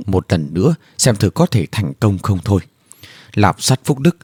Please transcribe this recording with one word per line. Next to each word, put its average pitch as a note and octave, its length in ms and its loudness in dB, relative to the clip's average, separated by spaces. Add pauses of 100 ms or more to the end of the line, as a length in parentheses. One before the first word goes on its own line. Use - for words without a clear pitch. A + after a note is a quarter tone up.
một F#2 240 0
lần D#2+ 240 -2
nữa A#2 220 2 (220)
xem A#2+ 180 2
thử G2 140 0
có E3 160 0
thể F#2+ 260 -2
thành F2 280 -4
công G#2 180 0
không F#2+ 280 -2
thôi." G2 160 2 (720)
Lạm G2+ 260 2
sát - 260 0
phúc D3 140 -2
đức, E3 240 0